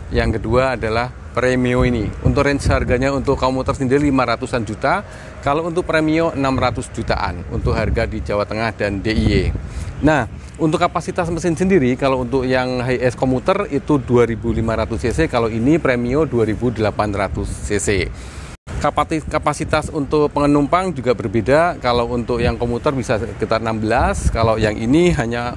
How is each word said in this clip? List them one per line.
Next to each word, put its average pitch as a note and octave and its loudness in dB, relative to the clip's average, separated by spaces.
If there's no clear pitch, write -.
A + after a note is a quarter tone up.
yang A#2 2
kedua B2 2
adalah A2+ -2
Premio B2 2
ini. A#2+ 0
Untuk C#3+ 2
range C#3+ 0
harganya B2+ 2
untuk C3+ 0
komuter C3 0
sendiri C3+ 2
lima C3+ 2
ratusan A#2 -2
juta, C#3+ -2
kalau D3+ 0
untuk E3+ -4
Premio D#3 2
enam C3+ 0
ratus B2 -2
jutaan G2 -2
untuk A#2 -2
harga A2+ 0
di G#2+ -6
Jawa G#2 0
Tengah A2 -2
dan G2+ -2
D A2 0
I A2 2
Y. G#2 4
Nah, C#3+ 4
untuk D#3 2
kapasitas F3 -2
mesin E3 -2
sendiri, E3+ 4
kalau C3 0
untuk B2+ 0
yang B2+ 0
Hiace B2+ 0
komuter D#3 0
itu C#3+ 0
dua A#2+ 4
ribu A#2 -2
lima A2+ 0
ratus A2 -2
C - -
C, G#2+ -2
kalau A#2 0
ini A#2+ 2
Premio B2+ 0
dua A#2 2
ribu G#2+ 0
delapan G#2+ 0
ratus G2 -2
C G2 -4
C. F#2 0
Kapati-, D3 0
kapasitas D3+ -2
untuk D3+ 0
penumpang D3 2
juga B2 0
berbeda. B2 2
Kalau A#2+ 0
untuk A#2+ -2
yang A#2 0
komuter A#2+ 0
bisa B2 0
sekitar A2 -2
enam A2 -2
belas, A2 2
kalau A2+ 2
yang G#2+ 2
ini D3+ 4
hanya A#2+ -2